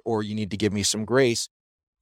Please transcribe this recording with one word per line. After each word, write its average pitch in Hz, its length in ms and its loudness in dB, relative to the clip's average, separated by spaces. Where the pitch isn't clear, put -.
or 110 160 0
you 104 120 -6
need 107 180 -4
to 107 40 -6
give 101 160 2
me 104 100 -2
some 107 220 -2
grace." 117 460 2